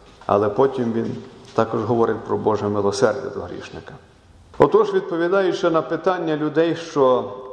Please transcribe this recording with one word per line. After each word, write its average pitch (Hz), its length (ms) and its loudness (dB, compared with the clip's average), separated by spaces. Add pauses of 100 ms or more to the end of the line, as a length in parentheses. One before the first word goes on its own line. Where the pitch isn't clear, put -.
(260)
Але 104 220 4
потім 120 440 0
він 113 240 -4 (380)
також 117 260 0
говорить 113 360 0 (100)
про 107 100 -2
Боже 104 320 0
милосердя 101 640 0
до 98 60 -8
грішника. - 540 -14 (640)
Отож, 196 360 4
відповідаючи 180 760 0
на 160 120 2
питання 165 540 -2
людей, 156 400 0
що 127 560 0 (200)